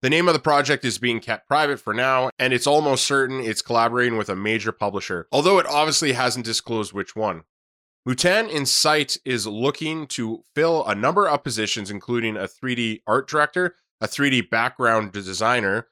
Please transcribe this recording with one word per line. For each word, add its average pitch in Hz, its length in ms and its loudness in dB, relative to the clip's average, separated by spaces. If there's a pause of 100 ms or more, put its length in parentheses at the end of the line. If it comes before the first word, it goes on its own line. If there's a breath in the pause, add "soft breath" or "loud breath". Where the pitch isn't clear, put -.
The 131 100 0
name 165 160 4
of 170 80 6
the 147 60 0
project 143 440 2
is 110 140 -2
being 117 220 -2
kept - 260 -6
private 143 320 2
for 107 160 -6
now, 127 420 2
and 127 160 2
it's 120 140 2
almost 143 400 4
certain 135 320 0
it's 113 240 -4
collaborating 117 560 2
with 104 100 -4
a 101 60 -2
major 107 380 -2
publisher, 98 580 -6
although 170 300 4
it 147 60 0
obviously 147 480 2
hasn't 123 300 -2
disclosed 110 480 -4
which 98 220 -8
one. 98 300 -4 (600)
Muten 180 460 0
Insight 151 760 0
is 120 220 -4
looking 143 640 -4
to 113 340 -6 (140)
fill 160 300 0
a 104 100 0
number 165 320 2
of 147 160 0
positions, 107 440 -4
including 110 480 -4
a 95 120 -4
three 127 260 -6
D 113 320 -4
art 127 220 0
director, 170 480 -2 (240 soft breath)
a 107 80 -2
three 143 220 0
D 131 100 2
background 113 720 0
designer 104 800 0